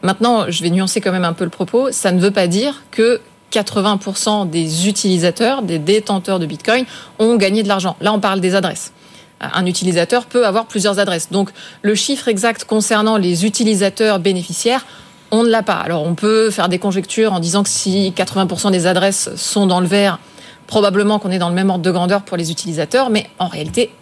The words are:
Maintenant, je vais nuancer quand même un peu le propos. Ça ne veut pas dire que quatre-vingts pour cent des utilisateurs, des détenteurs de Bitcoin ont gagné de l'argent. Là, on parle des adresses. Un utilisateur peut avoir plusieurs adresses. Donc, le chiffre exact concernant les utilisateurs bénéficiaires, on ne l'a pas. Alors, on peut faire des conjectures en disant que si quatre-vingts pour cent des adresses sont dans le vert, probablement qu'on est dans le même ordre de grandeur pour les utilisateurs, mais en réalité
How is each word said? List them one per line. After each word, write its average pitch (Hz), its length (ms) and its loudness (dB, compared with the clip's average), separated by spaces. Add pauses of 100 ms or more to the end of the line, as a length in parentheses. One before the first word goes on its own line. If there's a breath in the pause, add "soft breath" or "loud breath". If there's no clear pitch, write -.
Maintenant, 214 480 2
je 165 140 -4
vais 170 80 2
nuancer 190 300 0
quand - 100 0
même 185 120 0
un 165 100 0
peu 185 100 -4
le - 80 -4
propos. 247 400 -2
Ça 196 200 -2
ne 180 80 2
veut 196 120 4
pas 196 160 2
dire 240 420 -2
que 226 320 2 (300)
quatre-vingts 202 460 0
pour 196 200 -6
cent 208 280 0
des 165 420 -2
utilisateurs, 202 760 0
des 170 160 -2
détenteurs 190 640 0
de 165 80 -4
Bitcoin 226 380 -2 (340 loud breath)
ont 226 160 4
gagné 202 260 2
de 196 60 0
l'argent. 190 340 0
Là, 208 100 0
on 214 80 2
parle 196 220 0
des 185 140 2
adresses. - 360 -2 (480 loud breath)
Un - 280 -2
utilisateur 180 580 0
peut 240 220 2
avoir 220 180 0
plusieurs 202 320 0
adresses. 185 320 -2
Donc, 196 220 0 (320 loud breath)
le 208 100 2
chiffre 269 340 -2
exact 220 360 0
concernant 214 540 2
les 180 280 0
utilisateurs 208 760 2
bénéficiaires, 190 640 -2 (460 loud breath)
on 226 120 2
ne 233 60 4
l'a 226 140 4
pas. 202 100 -2
Alors, 165 320 -2
on 170 80 -2
peut 220 360 2
faire 190 200 -2
des 180 80 0
conjectures 196 560 0
en 180 60 -2
disant 170 240 0
que 196 60 -2
si 190 460 -2
quatre-vingts 190 300 0
pour 170 160 -4
cent 202 100 2
des 180 160 2
adresses 185 480 0
sont - 300 0
dans 185 160 2
le 180 60 0
vert, 196 320 2 (480 loud breath)
probablement 208 520 2
qu'on 190 120 -4
est 185 80 -2
dans 175 100 0
le 175 60 -2
même 190 160 2
ordre 180 120 -2
de 180 80 2
grandeur 180 300 0
pour 190 160 -8
les 165 140 -4
utilisateurs, 165 580 -2
mais - 180 0 (100)
en 185 100 -4
réalité 165 420 -4 (120)